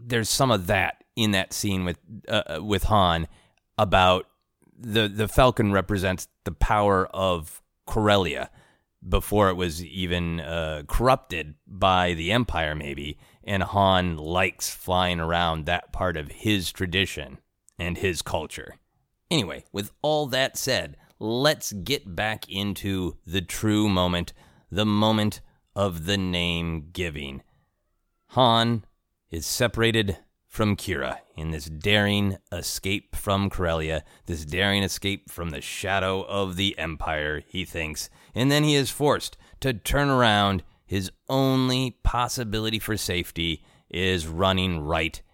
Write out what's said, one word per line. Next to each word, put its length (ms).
there's 240
some 220
of 160
that 360
in 160
that 200
scene 320
with, 140
uh, 340
with 220
Han 440
about 520
the, 300
the 200
Falcon 440
represents 560
the 80
power 560
of 560
Corellia 640
before 420
it 60
was 280
even, 560
uh, 480
corrupted 680
by 480
the 180
Empire, 440
maybe. 420
And 200
Han 540
likes 520
flying 500
around 460
that 260
part 260
of 140
his 400
tradition 680
and 180
his 240
culture. 540
Anyway, 420
with 200
all 260
that 300
said, 400
let's 520
get 440
back 340
into 760
the 160
true 480
moment, 440
the 140
moment 560
of 300
the 120
name 760
giving. 500
Han 560
is 160
separated 720
from 300
Kira 400
in 160
this 140
daring 720
escape 640
from 360
Corellia, 560
this 200
daring 380
escape 460
from 200
the 100
shadow 640
of 320
the 240
Empire, 640
he 200
thinks. 440
And 160
then 140
he 100
is 160
forced 480
to 140
turn 340
around. 560
His 260
only 760
possibility 760
for 160
safety 680
is 380
running 520
right 420